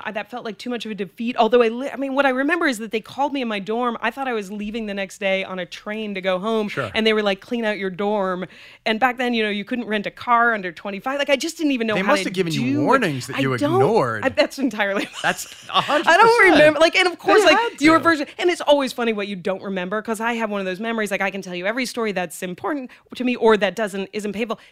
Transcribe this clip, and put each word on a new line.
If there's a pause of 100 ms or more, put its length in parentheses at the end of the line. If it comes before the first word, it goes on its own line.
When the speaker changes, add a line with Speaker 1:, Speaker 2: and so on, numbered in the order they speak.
Speaker 1:
I,
that
felt
like
too
much
of
a
defeat.
Although
I
li-,
I
mean,
what
I
remember
is
that
they
called
me
in
my
dorm.
I
thought
I
was
leaving
the
next
day
on
a
train
to
go
home.
Speaker 2:
Sure.
Speaker 1:
And
they
were
like,
"Clean
out
your
dorm." (380)
And
back
then,
you
know,
you
couldn't
rent
a
car
under
twenty-five.
Like,
I
just
didn't
even
know
Speaker 2:
They
Speaker 1:
how
Speaker 2:
must
Speaker 1:
to
Speaker 2:
have
given
you
Speaker 1:
do
it.
Speaker 2:
warnings
that
Speaker 1:
I
Speaker 2:
you
Speaker 1:
don't,
Speaker 2:
ignored.
Speaker 1:
I,
that's
entirely
<laughs>
Speaker 2:
That's (240)
a
hundred
Speaker 1:
I
don't
Speaker 2:
percent.
Speaker 1:
remember.
Like,
and
of
course,
Speaker 2:
They
Speaker 1:
like,
Speaker 2:
had
Speaker 1:
your
Speaker 2:
to.
Speaker 1:
version, (140)
and
it's
always
funny
what
you
don't
remember,
'cause
I
have
one
of
those
memories,
like,
I
can
tell
you
every
story
that's
important (260)
to
me
or
that
doesn't,
isn't
painful. (120)